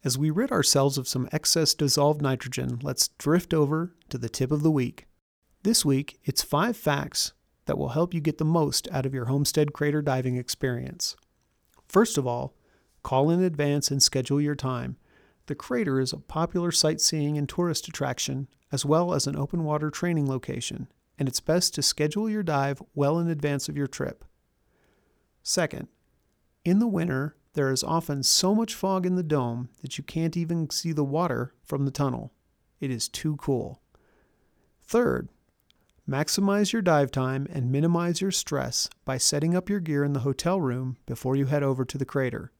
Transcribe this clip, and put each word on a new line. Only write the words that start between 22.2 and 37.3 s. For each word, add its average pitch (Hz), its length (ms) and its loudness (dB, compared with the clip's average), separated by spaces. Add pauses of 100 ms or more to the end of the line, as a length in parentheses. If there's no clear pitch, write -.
your 214 140 -2
dive 139 360 0 (140)
well 143 240 2
in 170 100 0
advance 147 400 -2
of 151 80 -6
your 143 120 -2
trip. - 360 -6 (1160)
Second, - 460 -2 (760)
in 180 140 4
the 233 100 4
winter, 165 500 -2 (160)
there 135 180 2
is 131 120 0
often 156 380 -2
so 185 320 2
much 220 200 0
fog 190 320 -2
in 180 100 0
the 180 80 0
dome 123 460 0 (120)
that 135 160 -10
you 143 60 -8
can't 165 320 -2
even 165 340 -2
see - 220 -4
the 151 140 0
water 139 480 -2 (100)
from 139 220 -2
the 135 60 0
tunnel. 127 420 -2 (480)
It 135 100 -4
is 117 160 -4
too 156 300 -4
cool. 135 440 -4 (1000)
Third, 226 480 2 (800)
maximize 196 640 2
your 226 80 0
dive 151 300 4
time 135 380 -2